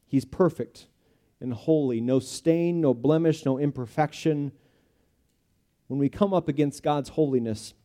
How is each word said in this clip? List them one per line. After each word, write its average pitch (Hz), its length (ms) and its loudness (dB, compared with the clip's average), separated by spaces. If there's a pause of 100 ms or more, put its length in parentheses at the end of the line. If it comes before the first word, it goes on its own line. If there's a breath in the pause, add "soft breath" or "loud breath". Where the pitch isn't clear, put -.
He's 135 180 0
perfect - 640 -2 (540)
and 127 120 -6
holy, 127 480 0
no 127 200 2
stain, 170 600 0
no 139 140 4
blemish, 156 500 2
no 135 140 0
imperfection. 143 920 -2 (1400)
When 131 100 -4
we 143 100 2
come 196 240 -2
up 170 140 0
against 143 380 -2
God's 147 240 -2
holiness, 120 680 -2 (100)